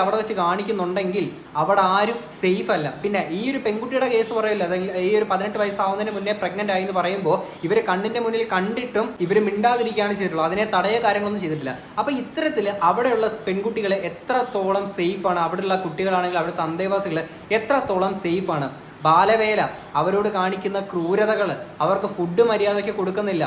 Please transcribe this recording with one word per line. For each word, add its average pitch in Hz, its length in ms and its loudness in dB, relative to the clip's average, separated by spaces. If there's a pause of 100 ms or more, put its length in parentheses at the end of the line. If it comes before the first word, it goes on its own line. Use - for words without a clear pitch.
അവിടെ 202 200 2
വെച്ച് 214 180 -4
കാണിക്കുന്നുണ്ടെങ്കിൽ 185 880 0 (360)
അവിടെ 196 220 4 (140)
ആരും 220 200 2 (240)
സേഫ് 190 360 2
അല്ല. 151 100 -2 (160)
പിന്നെ 202 180 0 (160)
ഈ 208 40 -4 (100)
ഒരു 269 140 -2
പെൺകുട്ടിയുടെ 247 500 0
കേസ് 220 240 2
പറയല്ലോ, 208 280 0
അല്ലെങ്കിൽ 185 320 -2 (100)
ഈ 208 100 2
ഒരു 214 120 0
പതിനെട്ട് 196 320 -2
വയസ്സാവുന്നതിന് 202 540 -2
മുന്നേ 202 240 -2
പ്രഗ്നന്റ് 196 340 -2
ആയി 190 120 0
എന്ന് 190 120 -2
പറയുമ്പോൾ 180 380 0 (320)
ഇവർ 214 100 4 (100)
കണ്ണിൻ്റെ 220 380 0
മുന്നിൽ 226 180 0 (120)
കണ്ടിട്ടും 226 520 -2 (160)
ഇവർ 196 140 4 (100)
മിണ്ടാതിരിക്കുകയാണ് 214 680 2
ചെയ്തിട്ടുള്ളത്, 165 320 0
അതിനെ 208 240 0
തടയുക 208 320 2
കാര്യങ്ങളൊന്നും 202 400 0
ചെയ്തിട്ടില്ല. 139 260 -4 (280)
അപ്പോൾ 277 200 0
ഇത്തരത്തിൽ 285 460 -2 (240)
അവിടെയുള്ള 220 360 2 (220)
പെൺകുട്ടികൾ 202 440 -2 (180)
എത്രത്തോളം 202 760 0 (140)
സേഫ് 190 320 0
ആണ്, 175 160 2
അവിടെയുള്ള 185 300 0 (100)
കുട്ടികളാണെങ്കിൽ 180 560 0
അവിടുത്തെ 170 260 -2
അന്തേവാസികൾ 190 500 -2 (400)
എത്രത്തോളം 196 640 0
സേഫ് 180 340 0
ആണ്? 139 120 -2 (360)
ബാലവേല, 208 560 6 (380)
അവരോട് 190 360 2
കാണിക്കുന്ന 190 440 0 (100)
ക്രൂരതകൾ, 202 600 2 (340)
അവർക്ക് 196 320 2
ഫുഡ് 175 340 2
മര്യാദയ്ക്ക് 202 480 0
കൊടുക്കുന്നില്ല. 190 500 0